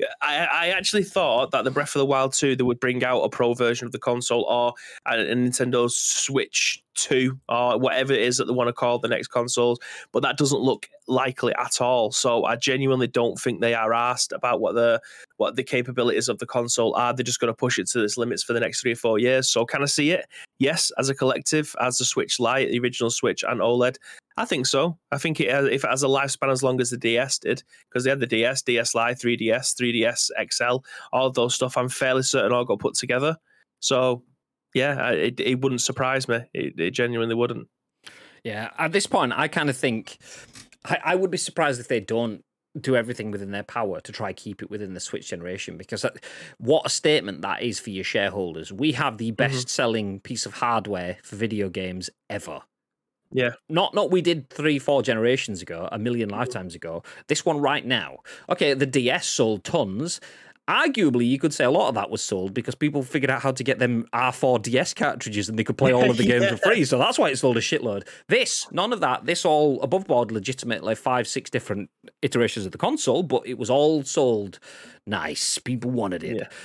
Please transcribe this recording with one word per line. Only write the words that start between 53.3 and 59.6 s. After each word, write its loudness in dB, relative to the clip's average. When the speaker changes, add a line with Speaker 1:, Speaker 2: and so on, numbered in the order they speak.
Speaker 1:
Yeah. 0
Speaker 2:
Not, 0
not 0
we 4
did 0
three, 0
four 2
generations 0
ago, -10
a -8
million -2
Speaker 1:
Mm-hmm. -6
Speaker 2:
lifetimes -6
ago. -10
This 0
one 2
right 0
now. -2
Okay, 2
the 2
D 2
S 2
sold 0